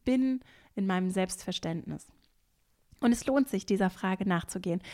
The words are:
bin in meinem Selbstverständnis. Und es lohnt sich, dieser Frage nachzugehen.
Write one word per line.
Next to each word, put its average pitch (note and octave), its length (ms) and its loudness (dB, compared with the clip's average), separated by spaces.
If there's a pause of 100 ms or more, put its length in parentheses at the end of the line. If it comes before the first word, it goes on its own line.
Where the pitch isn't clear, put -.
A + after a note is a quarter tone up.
bin C4 360 2 (340)
in G3 120 -2
meinem F#3 240 2
Selbstverständnis. F3+ 960 -4 (920)
Und A#3+ 120 6
es - 140 -4
lohnt C4+ 220 4
sich, - 180 -4
dieser F#3+ 240 2
Frage F#3+ 380 -2
nachzugehen. F3+ 520 -2 (140)